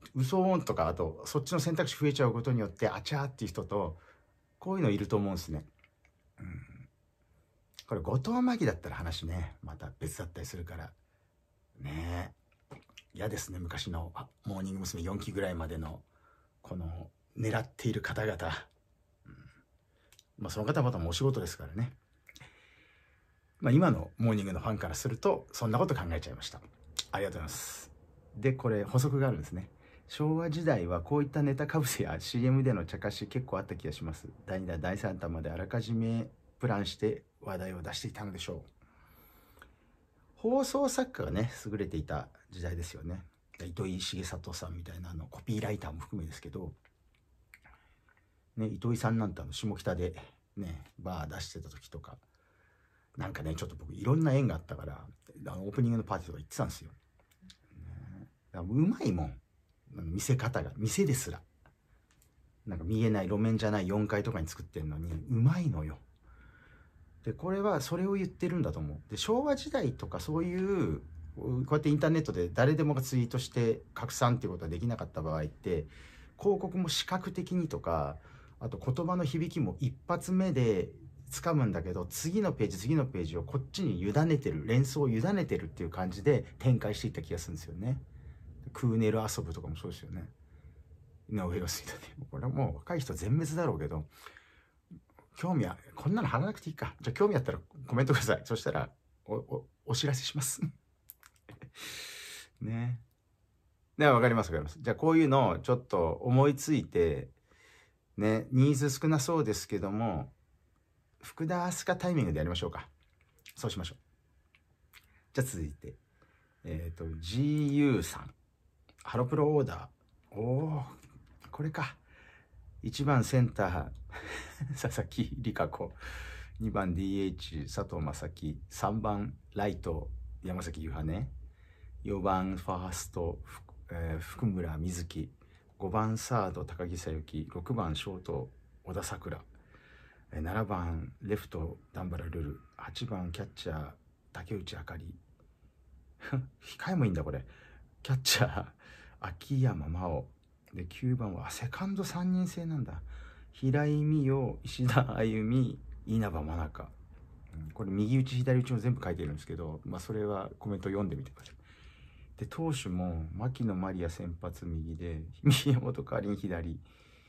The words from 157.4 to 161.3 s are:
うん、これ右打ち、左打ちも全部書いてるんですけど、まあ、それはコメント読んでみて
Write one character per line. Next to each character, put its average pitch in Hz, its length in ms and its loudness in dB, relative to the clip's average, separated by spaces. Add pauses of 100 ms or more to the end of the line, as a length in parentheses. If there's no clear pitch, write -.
う 80 40 -12
ん、 78 140 -8
こ 110 140 -6
れ 98 60 -4
右 107 260 4
打 131 60 6
ち、 131 120 -4
左 127 240 4
打 123 40 4
ち 127 100 -2
も 117 60 2
全 123 140 2
部 123 80 -4
書 90 100 -2
い 85 40 -2
て 85 80 -4
る 73 80 -2
ん 76 40 -4
で 78 40 -6
す - 80 -16
け 82 80 -6
ど、 80 300 -6
ま 95 120 -6
あ、 - 20 -8
そ - 120 -8
れ 107 140 -2
は 101 340 -4
コ - 100 -6
メ 98 80 0
ン 90 40 -8
ト 98 80 -2
読 101 140 0
ん 92 60 0
で 73 60 -2
み 69 80 -4
て - 80 -14